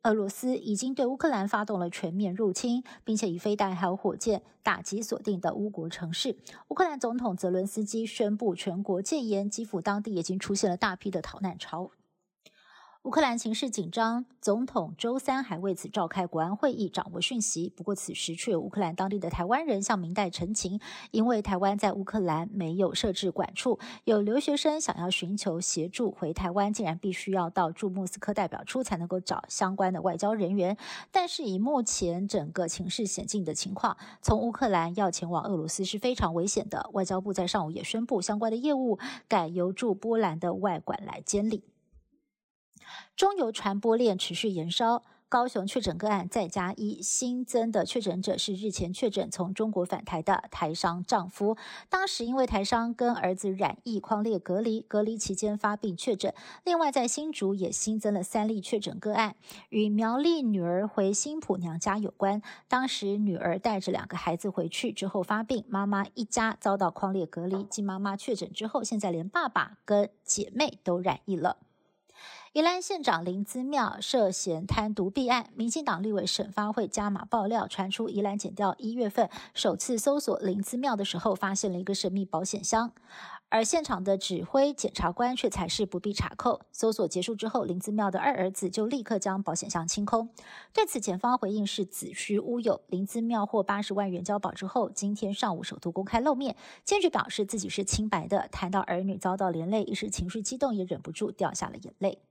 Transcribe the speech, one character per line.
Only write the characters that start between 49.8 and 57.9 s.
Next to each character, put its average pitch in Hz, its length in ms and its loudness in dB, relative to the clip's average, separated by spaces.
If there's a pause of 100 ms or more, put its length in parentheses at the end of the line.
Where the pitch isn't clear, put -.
返 - 180 -4
台 165 180 -4
的 185 280 2
台 160 240 -2
商 175 300 -2
丈 185 260 0
夫， 208 260 0 (340)
当 381 180 2
时 - 180 -4
因 247 100 -2
为 262 100 4
台 214 180 2
商 233 300 2
跟 240 200 2
儿 185 220 2
子 196 160 -2
染 190 320 0
疫 220 160 -2
匡 214 240 0
列 214 160 2
隔 185 200 0
离， 220 220 0
隔 208 220 2
离 220 140 0
期 202 180 -2
间 208 220 -2
发 208 200 0
病 196 180 -2
确 220 200 0
诊。 196 180 -2 (300)
另 339 160 4
外 294 120 4
在 247 160 2
新 302 240 -2
竹 196 220 0
也 190 180 0
新 214 280 -2